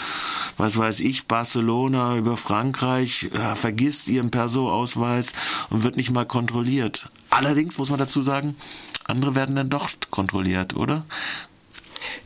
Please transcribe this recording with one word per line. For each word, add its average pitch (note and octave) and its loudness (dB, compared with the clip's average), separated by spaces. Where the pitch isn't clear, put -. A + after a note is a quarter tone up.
was G#2+ 2
weiß A2 2
ich, C3 0
Barcelona A#2+ 2
über A#2 2
Frankreich, B2+ 0
äh, A2 -2
vergisst A#2 0
ihren A#2+ 2
Perso-Ausweis A#2+ 0
und A2 2
wird B2 0
nicht A#2+ 0
mal B2 2
kontrolliert. A#2+ 0
Allerdings D3 2
muss C#3 -2
man C#3+ 0
dazu C3+ 0
sagen, C#3 0
andere C3 0
werden C3+ 2
dann C3+ 0
doch C#3+ -2
kontrolliert, F#2+ 0
oder? D3 0